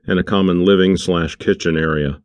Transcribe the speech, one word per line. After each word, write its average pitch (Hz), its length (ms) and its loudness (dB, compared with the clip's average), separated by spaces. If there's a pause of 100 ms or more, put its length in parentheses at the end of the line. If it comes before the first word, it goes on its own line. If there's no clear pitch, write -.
and 95 120 0
a 92 60 -2
common 92 400 0
living 95 320 4
slash 85 400 -2
kitchen 87 400 -2
area. 78 480 -2